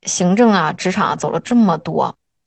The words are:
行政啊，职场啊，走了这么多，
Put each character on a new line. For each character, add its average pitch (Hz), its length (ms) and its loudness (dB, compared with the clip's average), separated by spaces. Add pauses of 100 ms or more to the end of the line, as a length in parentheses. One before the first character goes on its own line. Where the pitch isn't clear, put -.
行 180 320 -2
政 233 140 4
啊， 170 240 0
职 - 180 -4
场 185 180 -2
啊， 147 60 -2
走 156 140 -4
了 165 100 -4
这 - 160 -4
么 202 220 4
多， 160 380 -4 (320)